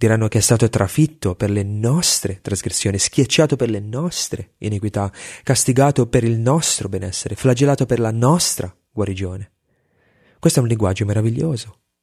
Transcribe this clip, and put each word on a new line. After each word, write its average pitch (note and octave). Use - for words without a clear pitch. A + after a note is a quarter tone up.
diranno A2
che A2+
è -
stato A2+
trafitto G#2
per G2+
le G2+
nostre G#2+
trasgressioni, G2
schiacciato C#3+
per A#2+
le G#2
nostre A#2
iniquità, G2+
castigato C3
per A#2+
il A2+
nostro B2
benessere, F#2+
flagellato C3+
per A#2
la A2+
nostra A#2
guarigione. F#2+
Questo -
è C3
un A#2
linguaggio G#2+
meraviglioso, A2+